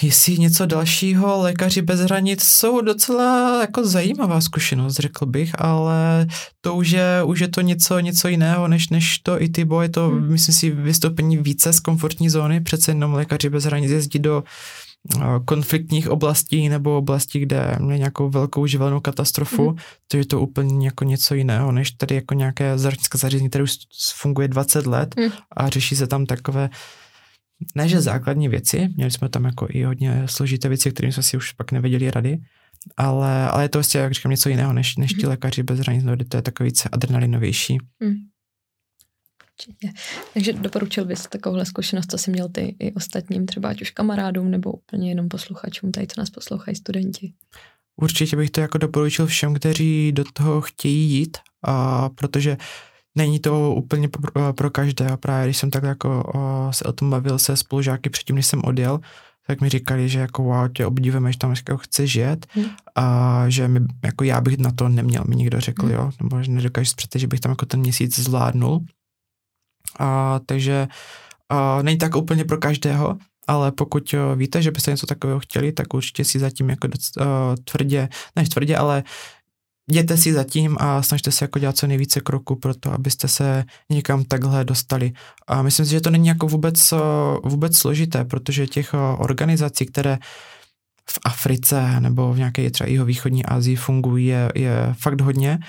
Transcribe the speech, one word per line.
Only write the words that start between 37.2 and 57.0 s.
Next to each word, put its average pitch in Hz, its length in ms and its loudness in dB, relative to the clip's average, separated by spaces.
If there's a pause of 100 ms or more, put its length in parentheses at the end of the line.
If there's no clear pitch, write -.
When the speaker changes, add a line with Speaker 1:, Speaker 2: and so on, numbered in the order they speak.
Speaker 2:
Hmm. 208 120 0 (1500)
Určitě. - 280 -14 (460)
Takže 214 200 0
doporučil 202 520 -4
bys 180 220 -8
takovouhle 185 380 -4
zkušenost, 185 460 -4
co - 60 -6
jsi - 140 -4
měl 180 180 -2
ty, - 300 -6
i 208 140 -4
ostatním, 185 520 -6
třeba 190 240 -6
ať 202 120 -6
už 190 100 -10
kamarádům, 190 600 -2
nebo 185 200 -2
úplně 180 380 -6
jenom 175 200 -2
posluchačům, 185 600 -8
tady 196 160 -4
co - 140 -10
nás 202 80 -6
poslouchají - 460 -8
studenti? 190 580 -8 (680)
Speaker 1:
Určitě 156 340 0
bych 151 160 0
to 160 100 0
jako 156 160 -2
doporučil 156 500 0
všem, 147 260 0
kteří 156 580 2
do 143 120 0 (100)
toho 151 280 2
chtějí 151 500 0
jít, 156 260 0 (280)
a 131 440 0
protože 139 480 -2 (580)
není 151 240 2
to 151 360 2
úplně 147 340 0
pro, 143 440 -2
pro 139 160 0
každé. 139 400 0
A 131 80 -2
právě 131 300 -2
když 139 100 -2
jsem 139 140 0
takhle 139 180 -2
jako, 135 460 -2
o, 135 380 -2
se - 120 -4
o 123 80 -4
tom 139 160 0